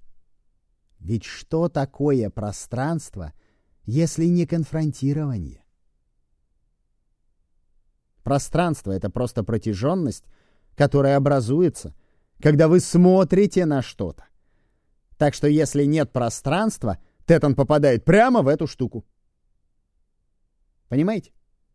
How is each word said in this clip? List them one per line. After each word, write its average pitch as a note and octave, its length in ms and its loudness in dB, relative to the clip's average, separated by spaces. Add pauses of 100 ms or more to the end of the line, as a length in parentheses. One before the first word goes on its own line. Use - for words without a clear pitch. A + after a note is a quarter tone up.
(1000)
Ведь G#2 260 -6
что - 440 -4
такое C#3 600 -2
пространство, G#2 1040 -8 (520)
если D#3+ 400 0
не F3 200 2
конфронтирование? C#3+ 1160 -4 (2500)
Пространство — C#3+ 680 -2
это F#2+ 160 -4
просто A#2+ 340 -6
протяжённость, A2+ 840 -4 (500)
которая C#3 420 2
образуется, C#3 760 0 (480)
когда D3+ 260 4
вы F3 120 6
смотрите F#3 880 4
на C#3+ 160 -2
что-то. - 420 -10 (960)
Так D3 160 2
что - 140 -2
если D3 360 2
нет D3 300 0
пространства, C3 880 -4 (260)
тетан D3+ 300 4
попадает C#3 500 2
прямо A3+ 360 4
в C3 60 0
эту D3+ 200 0
штуку. A#2 380 -8 (1800)
Понимаете? F3 460 -4 (420)